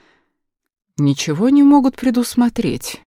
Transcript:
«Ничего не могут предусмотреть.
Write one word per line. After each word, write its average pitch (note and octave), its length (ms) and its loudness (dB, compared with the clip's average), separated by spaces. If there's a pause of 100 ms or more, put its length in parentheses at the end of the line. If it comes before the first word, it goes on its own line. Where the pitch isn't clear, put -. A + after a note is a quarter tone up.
(960)
«Ничего D3 520 -2
не C#4+ 120 4
могут C#4 360 4
предусмотреть. A#3+ 1120 -4